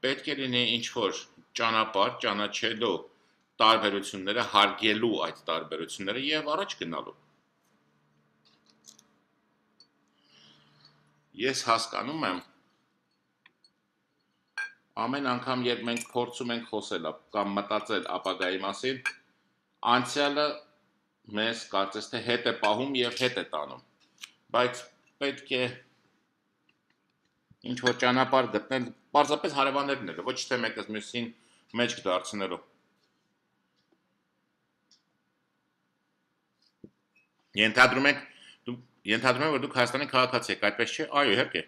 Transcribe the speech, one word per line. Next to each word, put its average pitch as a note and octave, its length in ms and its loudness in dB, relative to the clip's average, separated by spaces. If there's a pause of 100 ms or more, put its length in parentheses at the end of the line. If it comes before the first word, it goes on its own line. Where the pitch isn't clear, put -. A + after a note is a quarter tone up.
պետք C3+ 220 -2
է D3 100 -2
լինի B2+ 340 0
ինչ-որ A#2 520 -2 (320)
ճանապարհ՝ A2 640 2
ճանաչելու G#2+ 760 -2 (680)
տարբերությունները, G#2+ 880 2
հարգելու G#2+ 720 4
այդ E2 240 -4
տարբերությունները E2 800 -4
և D3 260 -2
առաջ F#3+ 260 -2
գնալու։ D2+ 400 -8 (4000)
Ես C3 260 -2
հասկանում A2+ 600 0
եմ, F#2 160 -2 (2500)
ամեն C3 300 -4
անգամ, B2 360 -2
երբ A#2+ 180 0
մենք A#2 240 -4
փորձում A#2+ 460 -4
ենք A#2 160 -6
խոսել F#2+ 380 -4
ապ-, - 220 -8
կամ G2+ 240 -2
մտածել G#2 560 -2
ապագայի F#2 520 -2
մասին, B2+ 400 -4 (840)
անցյալը C#3+ 640 2 (840)
մեզ G#2+ 380 -2
կարծես G2 420 -2
թե A#2 140 -6
հետ A#2+ 260 0
է A2+ 80 0
պահում A2+ 380 0
և A#2+ 240 0
հետ B2 180 2
է F2+ 100 -4
տանում, C#2+ 360 -8 (680)
բայց B2 360 0 (380)
պետք C#3 300 -6
է B2+ 120 0 (2000)
ինչ-որ B2 340 0
ճանապարհ B2+ 520 4
գտնել, B2 380 -2 (200)
պարզապես D3 500 2
հարևաններ C#3 420 2
լինելու, F2 260 -8
ոչ B2+ 140 -4
թե B2+ 200 -2
մեկը A2+ 280 -4
մյուսին A#2 420 -6 (440)
մեջք A#2 280 0
դարձնելու։ F#2 600 -2 (4000)
Ենթադրում A#2 520 6
եք, C#3 100 2 (440)
դու-, B2 180 -10 (240)
ենթադրում B2 420 2
եմ, D#3 80 2
որ C3 80 0
դուք C#3 140 -6
Հայաստանի C3 320 2
քաղաքացի B2+ 440 2
եք, F#2 140 -2
այդպես G#2+ 300 0
չէ՞։ D#3 120 -4
Այո, C#3+ 220 2
իհարկե։ G2+ 380 2